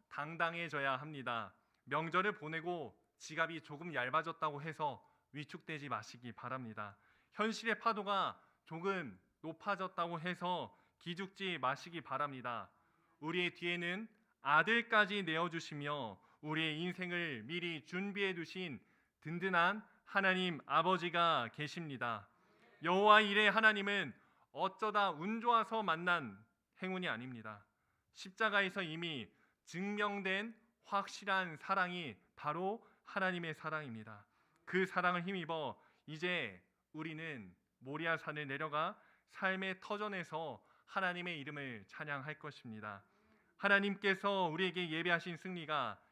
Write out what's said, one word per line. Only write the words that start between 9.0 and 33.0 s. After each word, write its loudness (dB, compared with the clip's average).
높아졌다고 -2
해서 -2
기죽지 -4
마시기 0
바랍니다. -4
우리의 0
뒤에는 -2
아들까지 4
내어주시며 -2
우리의 0
인생을 -4
미리 -6
준비해 -2
두신 -6
든든한 2
하나님 4
아버지가 4
계십니다. -4
여호와 10
일의 6
하나님은 4
어쩌다 2
운 -4
좋아서 2
만난 0
행운이 -4
아닙니다. -8
십자가에서 0
이미 -6
증명된 -2
확실한 -2
사랑이 -2
바로 -2